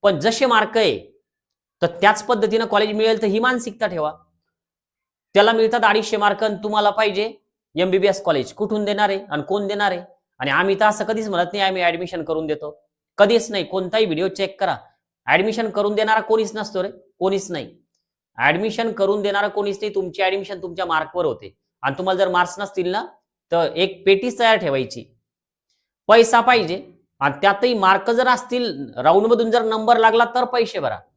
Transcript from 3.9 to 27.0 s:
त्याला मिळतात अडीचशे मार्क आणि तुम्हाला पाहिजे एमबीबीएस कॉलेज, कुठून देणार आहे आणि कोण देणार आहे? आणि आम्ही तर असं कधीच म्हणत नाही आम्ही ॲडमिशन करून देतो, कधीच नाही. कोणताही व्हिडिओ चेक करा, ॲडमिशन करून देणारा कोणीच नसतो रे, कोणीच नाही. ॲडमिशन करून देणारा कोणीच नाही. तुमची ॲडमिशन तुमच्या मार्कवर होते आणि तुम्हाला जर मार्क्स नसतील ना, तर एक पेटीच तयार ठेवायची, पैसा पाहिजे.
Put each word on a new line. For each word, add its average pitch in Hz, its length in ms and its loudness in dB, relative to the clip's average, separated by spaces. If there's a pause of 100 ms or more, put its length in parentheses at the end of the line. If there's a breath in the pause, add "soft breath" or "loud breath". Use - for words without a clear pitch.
त्याला 208 180 6
मिळतात 226 320 2
अडीचशे 214 320 2
मार्क 202 280 0
आणि 208 180 -2
तुम्हाला 208 280 2
पाहिजे 208 420 -2 (420)
एमबीबीएस 190 480 2
कॉलेज, 147 300 -2
कुठून 214 320 -4
देणार 208 240 0
आहे 196 100 -2 (120)
आणि 147 120 -4
कोण 202 240 -4
देणार 202 240 -2
आहे? 180 120 -6 (360)
आणि 135 120 -4
आम्ही 180 300 2
तर 214 60 2
असं 214 180 0
कधीच 214 240 -4
म्हणत 180 240 0
नाही 202 120 0
आम्ही 190 180 0
ॲडमिशन 170 420 -2
करून 160 220 -4
देतो, 151 240 -6 (480)
कधीच 220 320 4
नाही. 196 140 -2
कोणताही 190 400 -2
व्हिडिओ 175 240 -2
चेक 190 320 -6
करा, 175 160 -2 (500)
ॲडमिशन 208 440 2
करून 208 240 0
देणारा 220 260 2
कोणीच 220 360 0
नसतो 208 260 -6
रे, 202 80 -4 (280)
कोणीच 190 320 -2
नाही. 143 240 -8 (640)
ॲडमिशन 208 540 0
करून 202 300 0
देणारा 202 260 -2
कोणीच 202 320 -4
नाही. 208 140 -8
तुमची 190 280 -4
ॲडमिशन 190 400 -4
तुमच्या 180 240 -8
मार्कवर 160 380 -2
होते 107 300 -6 (280)
आणि 139 160 -2
तुम्हाला 185 200 -2
जर 185 120 2
मार्क्स 175 280 0
नसतील 190 320 -4
ना, 208 140 -4 (480)
तर 165 240 0
एक 190 300 -2
पेटीच 196 320 2
तयार 226 180 4
ठेवायची, 135 480 -4 (1040)
पैसा 233 320 6
पाहिजे. 214 420 2 (380)